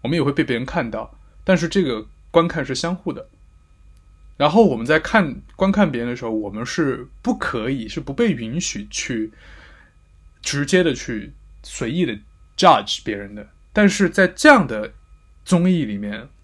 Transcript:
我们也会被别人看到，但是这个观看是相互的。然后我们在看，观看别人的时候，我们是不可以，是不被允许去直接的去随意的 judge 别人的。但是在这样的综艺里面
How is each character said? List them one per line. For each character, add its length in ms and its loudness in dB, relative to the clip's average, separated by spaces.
我 60 -4
们 80 0
也 60 0
会 80 2
被 140 0
别 120 -2
人 80 -4
看 240 -4
到， 300 -10
但 160 2
是 80 -2
这 160 0
个 240 -4
观 160 6
看 180 -4
是 80 -8
相 220 -4
互 180 -8
的。 160 -14
然 120 4
后 160 6
我 120 2
们 100 -6
在 140 4
看， 420 0
观 160 2
看 180 4
别 120 -6
人 80 -4
的 40 -6
时 100 -12
候， 60 -4
我 180 -4
们 160 -8
是 440 -4
不 140 -2
可 340 -6
以， 180 -6
是 100 -10
不 140 -10
被 180 2
允 300 -4
许 280 -8
去 440 -6
直 240 -4
接 200 4
的 100 0
去 380 -8
随 260 -8
意 160 0
的 100 -4
judge 460 4
别 140 -6
人 180 -12
的。 140 -18
但 160 4
是 220 2
在 160 4
这 220 4
样 180 8
的 260 -8
综 260 2
艺 140 2
里 120 -6
面 300 -10